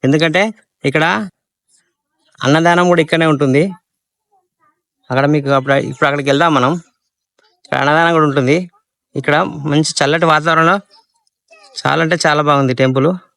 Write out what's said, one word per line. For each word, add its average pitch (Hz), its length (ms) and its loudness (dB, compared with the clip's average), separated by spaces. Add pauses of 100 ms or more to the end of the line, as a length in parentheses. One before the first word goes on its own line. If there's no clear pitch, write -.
ఎందుకంటే 156 400 0 (400)
ఇక్కడ 151 220 0 (1300)
అన్నదానం 170 520 2
కూడా 170 140 2
ఇక్కడనే 165 280 0
ఉంటుంది. 139 300 2 (1500)
అక్కడ 131 240 0
మీకు 139 240 -2
అప్పుడు, 135 180 0 (160)
ఇప్పుడు 143 180 -2
అక్కడికి 143 220 -4
వెళ్దాం 160 260 2
మనం. 127 140 2 (960)
ఇక్కడ 139 180 -4
అన్నదానం 165 340 2
కూడా 156 120 2
ఉంటుంది. 139 280 0 (580)
ఇక్కడ 143 200 -2 (360)
మంచి 185 280 0
చల్లటి 160 320 0
వాతావరణంలో 160 440 2 (1040)
చాలా 147 260 -2
అంటే 165 200 -2
చాలా 151 240 2
బాగుంది 139 320 2
టెంపుల్. 131 280 2 (280)